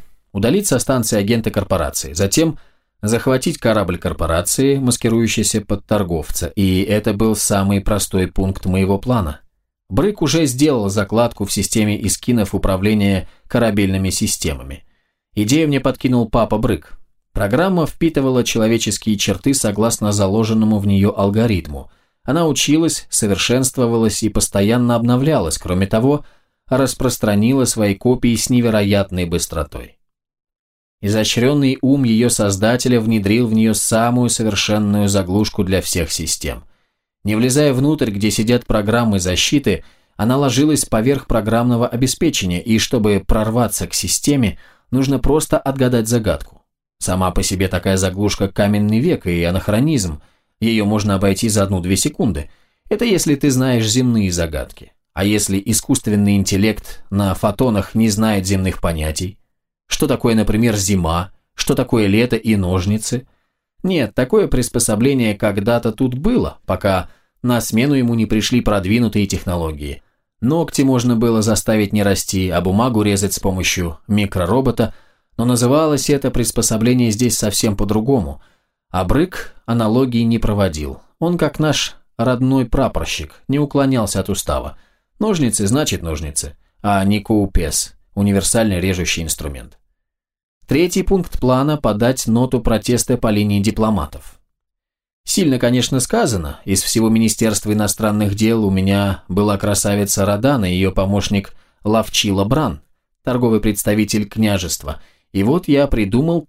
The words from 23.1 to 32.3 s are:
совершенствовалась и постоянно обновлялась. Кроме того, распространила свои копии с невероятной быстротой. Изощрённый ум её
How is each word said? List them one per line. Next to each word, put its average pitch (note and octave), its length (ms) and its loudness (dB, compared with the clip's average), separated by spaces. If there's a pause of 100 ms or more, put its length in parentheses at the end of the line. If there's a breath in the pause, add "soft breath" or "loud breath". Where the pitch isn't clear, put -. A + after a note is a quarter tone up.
совершенствовалась A#2 1120 0
и A2 60 0
постоянно A2 640 2
обновлялась. A#2+ 640 0
Кроме F#2+ 300 -2
того, C3+ 360 0 (440 soft breath)
распространила B2+ 960 0
свои G#2 320 0
копии B2 400 2
с - 120 -4
невероятной G#2 760 2
быстротой. E2 760 -6 (1040)
Изощрённый B2 800 2
ум C3+ 220 2
её A#2 260 4